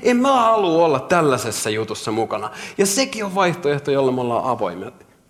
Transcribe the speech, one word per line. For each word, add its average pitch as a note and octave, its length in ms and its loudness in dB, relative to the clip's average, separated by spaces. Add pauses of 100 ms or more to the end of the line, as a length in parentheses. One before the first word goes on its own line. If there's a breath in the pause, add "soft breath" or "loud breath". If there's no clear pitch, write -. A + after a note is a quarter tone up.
en B3 140 4
mä C4 160 2
halua G#3+ 520 4
olla C#3+ 160 2
tällaisessa B2+ 720 0
jutussa A2 400 -4
mukana. G#2+ 400 -2 (280 loud breath)
Ja G3+ 80 2
sekin A3+ 380 -2
on F#3+ 100 -6
vaihtoehto, D3 560 0
jolle C3+ 220 2
me B2+ 80 -2
ollaan A#2 240 0
avoimia. G#2 480 -4 (380)